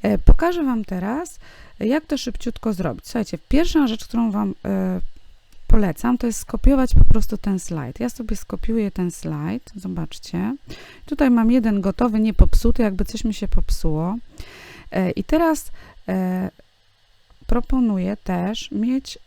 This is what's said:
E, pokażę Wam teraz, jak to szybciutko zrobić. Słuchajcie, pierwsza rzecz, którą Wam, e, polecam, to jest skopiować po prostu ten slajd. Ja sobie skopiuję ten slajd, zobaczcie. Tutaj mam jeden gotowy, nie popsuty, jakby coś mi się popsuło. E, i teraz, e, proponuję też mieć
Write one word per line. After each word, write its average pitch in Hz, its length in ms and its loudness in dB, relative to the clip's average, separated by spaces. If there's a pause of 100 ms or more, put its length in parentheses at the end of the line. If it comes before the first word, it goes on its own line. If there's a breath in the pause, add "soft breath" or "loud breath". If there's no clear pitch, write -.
E, 214 160 0
pokażę 349 460 6
Wam 233 220 -2
teraz, 214 540 -8 (400 loud breath)
jak 269 260 -2
to 285 120 -4
szybciutko - 560 -6
zrobić. 135 320 -6
Słuchajcie, 214 320 -6 (120)
pierwsza 302 380 2
rzecz, 220 180 -6
którą 233 260 -2
Wam, 202 240 -4 (100)
e, 190 340 -4 (720)
polecam, 220 460 2
to 247 100 -4
jest 220 120 -6
skopiować 254 540 2
po - 120 10
prostu 214 320 8
ten 190 220 -4
slajd. 147 400 -10
Ja 240 100 -4
sobie 220 260 -8
skopiuję 208 560 -4
ten 180 200 -6
slajd, 160 640 -8
zobaczcie. 185 800 -8 (500 loud breath)
Tutaj 285 240 0
mam 233 220 2
jeden 220 300 0
gotowy, 214 380 0
nie 214 140 0
popsuty, - 500 4
jakby 196 220 -2
coś - 180 -10
mi 220 100 -2
się 196 140 -8
popsuło. 165 680 0 (760 loud breath)
E, 185 200 -2
i - 120 -6
teraz, 320 480 -2 (360 loud breath)
e, 185 440 -4 (960)
proponuję 214 760 0
też 185 480 -6
mieć 247 560 -6